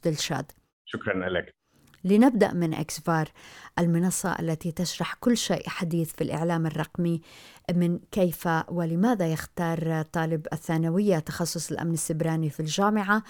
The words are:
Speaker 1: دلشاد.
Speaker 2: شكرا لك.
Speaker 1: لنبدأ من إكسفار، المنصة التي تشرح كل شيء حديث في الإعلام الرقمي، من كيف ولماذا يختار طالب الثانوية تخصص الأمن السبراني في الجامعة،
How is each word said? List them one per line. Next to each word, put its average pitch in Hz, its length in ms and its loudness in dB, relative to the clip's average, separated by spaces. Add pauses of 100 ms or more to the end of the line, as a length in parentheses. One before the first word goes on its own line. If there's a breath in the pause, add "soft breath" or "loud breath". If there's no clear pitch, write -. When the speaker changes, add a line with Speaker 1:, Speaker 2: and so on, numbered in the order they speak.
Speaker 1:
دلشاد. 151 480 -2 (320)
Speaker 2:
شكرا 95 440 -4
لك. 90 280 -4 (480)
Speaker 1:
لنبدأ 214 480 6
من 170 220 0
إكسفار، 156 540 -2 (500 loud breath)
المنصة 170 540 2
التي 165 400 -4
تشرح - 420 -4
كل 240 220 2
شيء - 320 -2
حديث 165 440 -2
في - 120 -4
الإعلام 160 420 0
الرقمي، 160 540 -2 (540 loud breath)
من 175 240 2 (120)
كيف 180 380 0 (200)
ولماذا 175 640 0
يختار 160 680 -2 (100)
طالب 160 400 -2
الثانوية 165 680 2
تخصص 160 520 -4
الأمن 165 220 -2
السبراني 160 580 0
في - 100 -6
الجامعة، 202 680 2